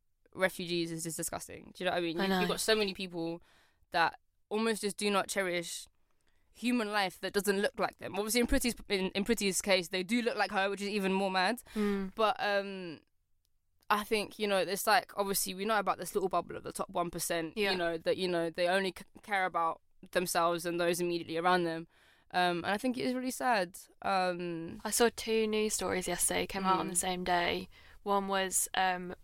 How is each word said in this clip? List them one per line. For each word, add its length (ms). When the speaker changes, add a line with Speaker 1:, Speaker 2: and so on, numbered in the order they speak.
Speaker 1:
refugees 560
is 120
just 140
disgusting. 580
Do 80
you 60
know 60
what 20
I 40
mean? 200
Speaker 2:
I 40
Speaker 1:
You, 80
you've 100
Speaker 2:
know. 60
Speaker 1:
got 120
so 140
many 180
people 480
that 220
almost 320
just 140
do 160
not 160
cherish 600
human 380
life 300
that 120
doesn't 280
look 160
like 220
them. 160
Obviously, 240
in 80
Priti's, 280
in, 260
in 120
Priti's 360
case, 280
they 140
do 180
look 160
like 140
her, 180
which 120
is 60
even 240
more 200
mad. 260
Speaker 2:
Mm. 400
Speaker 1:
But, 240
um, 600
I 160
think, 340
you 80
know, 100
it's 300
like, 300
obviously, 360
we 120
know 140
about 180
this 180
little 140
bubble 260
of 80
the 80
top 180
one 200
percent, 480
Speaker 2:
Yeah. 140
Speaker 1:
you 60
know, 200
that, 200
you 120
know, 200
they 200
only 280
c-, 60
care 240
about 360
themselves 540
and 140
those 220
immediately 360
around 280
them. 220
Um, 260
and 80
I 100
think 200
it 80
is 80
really 180
sad. 460
Um, 840
Speaker 2:
I 60
saw 240
two 320
news 260
stories 340
yesterday, 400
came 180
out 140
on 80
the 60
Speaker 1:
Mm. 40
Speaker 2:
same 280
day. 420
One 260
was, 440
um, 500